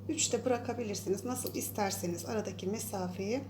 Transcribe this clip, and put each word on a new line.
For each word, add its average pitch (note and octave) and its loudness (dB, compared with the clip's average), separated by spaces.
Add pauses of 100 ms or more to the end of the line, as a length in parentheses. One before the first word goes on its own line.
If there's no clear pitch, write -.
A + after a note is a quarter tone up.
Üç - 2
de A3+ 2
bırakabilirsiniz. A3+ 0
Nasıl - -2
isterseniz F#3 0
aradaki G3+ -2
mesafeyi. G3 0